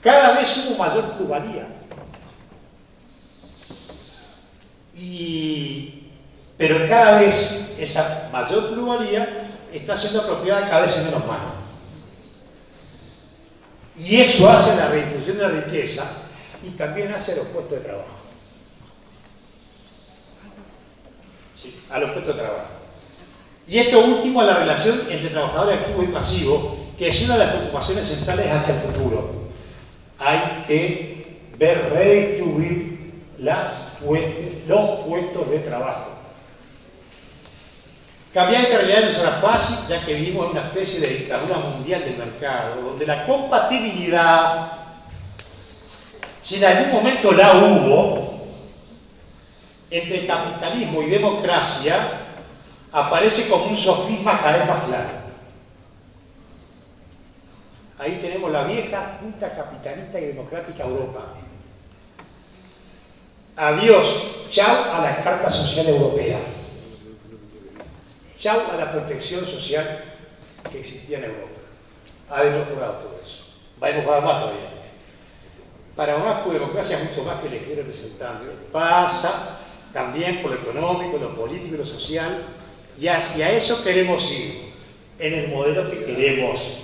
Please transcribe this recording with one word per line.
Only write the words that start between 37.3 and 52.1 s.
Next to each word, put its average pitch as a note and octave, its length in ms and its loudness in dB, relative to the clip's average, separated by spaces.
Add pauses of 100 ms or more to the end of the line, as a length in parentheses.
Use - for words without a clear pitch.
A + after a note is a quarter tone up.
Cambiar F#3+ 300 4
esta A#3+ 160 4
realidad G3+ 240 4
no G#3 80 2
será E3+ 200 2 (100)
fácil, A3 380 2 (100)
ya E3+ 180 -4
que D#3 80 -2
vivimos F3 300 -2
en E3+ 80 -4
una D3+ 160 -4
especie F#3 320 -4
de C#3+ 80 0
dictadura D#3 500 -4
mundial D3 460 -4
del B2 140 -6
mercado, A#2+ 640 -6
donde C#3 220 -6
la D3+ 220 -2
compatibilidad, F3 1500 2 (1700)
si - 140 -10
en G3 120 4
algún F3+ 260 6
momento A3 400 4
la F#3+ 200 10
hubo, - 920 6 (1400)
entre E3+ 340 -4
capitalismo E3 800 -4
y D3+ 80 -2
democracia, F3+ 1120 0 (720)